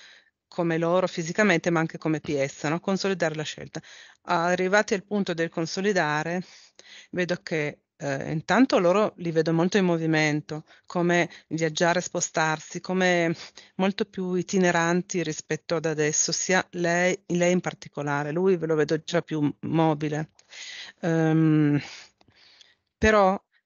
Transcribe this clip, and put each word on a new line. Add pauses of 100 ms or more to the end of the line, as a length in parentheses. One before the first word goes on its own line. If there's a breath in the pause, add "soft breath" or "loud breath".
(480 loud breath)
Come
loro
fisicamente,
ma
anche
come
P
S,
no?
Consolidare
la
scelta. (420 loud breath)
Arrivati
al
punto
del
consolidare, (680 loud breath)
vedo
che, (160)
eh,
intanto
loro
li
vedo
molto
in
movimento, (200 soft breath)
come (200 loud breath)
viaggiare,
spostarsi,
come (400 loud breath)
molto
più
itineranti
rispetto
ad
adesso,
sia
lei,
lei
in
particolare,
lui
ve
lo
vedo
già
più
m-,
mobile. (720 loud breath)
Ehm, (1160 loud breath)
però (240)